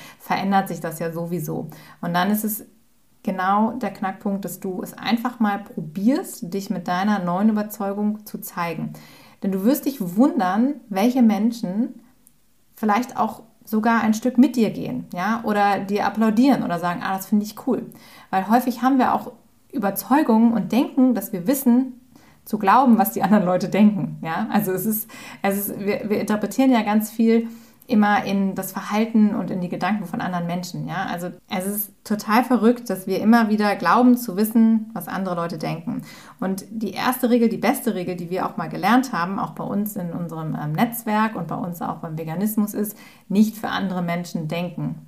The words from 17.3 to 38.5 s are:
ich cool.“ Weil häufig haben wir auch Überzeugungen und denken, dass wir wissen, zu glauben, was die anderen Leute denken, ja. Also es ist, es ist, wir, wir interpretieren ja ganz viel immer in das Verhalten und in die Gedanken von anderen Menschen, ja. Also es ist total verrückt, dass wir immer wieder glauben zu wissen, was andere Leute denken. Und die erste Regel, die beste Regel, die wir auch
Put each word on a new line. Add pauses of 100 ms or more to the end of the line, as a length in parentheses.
ich
cool.“ (400)
Weil
häufig
haben
wir
auch (400)
Überzeugungen
und
denken,
dass
wir
wissen, (460)
zu
glauben,
was
die
anderen
Leute
denken,
ja.
Also
es
ist, (320)
es
ist,
wir,
wir
interpretieren
ja
ganz
viel (380)
immer
in
das
Verhalten
und
in
die
Gedanken
von
anderen
Menschen,
ja.
Also (180)
es
ist (140)
total
verrückt,
dass
wir
immer
wieder
glauben
zu
wissen,
was
andere
Leute
denken. (360)
Und
die
erste
Regel,
die
beste
Regel,
die
wir
auch